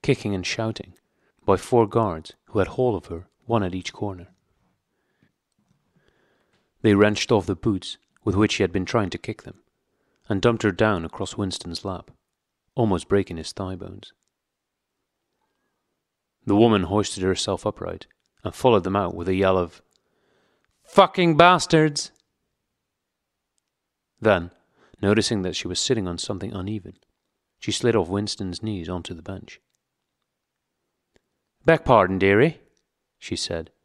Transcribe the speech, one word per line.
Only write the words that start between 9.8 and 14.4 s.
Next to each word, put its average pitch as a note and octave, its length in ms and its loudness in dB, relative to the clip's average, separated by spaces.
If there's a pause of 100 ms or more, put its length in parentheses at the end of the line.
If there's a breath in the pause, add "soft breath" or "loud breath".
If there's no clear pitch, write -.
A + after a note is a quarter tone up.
and G2 140 -2
dumped A2+ 220 2
her G#2 80 2
down F#2 340 0
across - 320 -10
Winston's F2+ 480 -6
lap, F#2 260 -10 (640)
almost G2+ 320 0
breaking F#2+ 300 0
his D#2+ 140 -12
thigh F#2+ 240 -8
bones. F#2 380 -18 (2250)